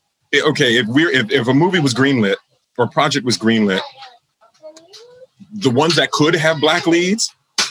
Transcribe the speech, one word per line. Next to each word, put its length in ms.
eh, 140
okay, 320
if 100
we're, 220
if, 200
if 180
a 60
movie 260
was 140
greenlit 420
or 80
a 20
project 360
was 140
greenlit, 420
the 180
ones 260
that 140
could 240
have 260
Black 260
leads 480